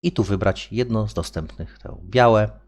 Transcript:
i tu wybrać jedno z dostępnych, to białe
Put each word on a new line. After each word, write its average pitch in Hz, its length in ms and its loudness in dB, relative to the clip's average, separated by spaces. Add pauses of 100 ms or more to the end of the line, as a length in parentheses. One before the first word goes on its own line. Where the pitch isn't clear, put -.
i 170 80 2
tu 120 120 0
wybrać 95 480 0
jedno 113 360 -2
z 101 60 -8
dostępnych, - 640 -8
to - 240 -14
białe 107 640 4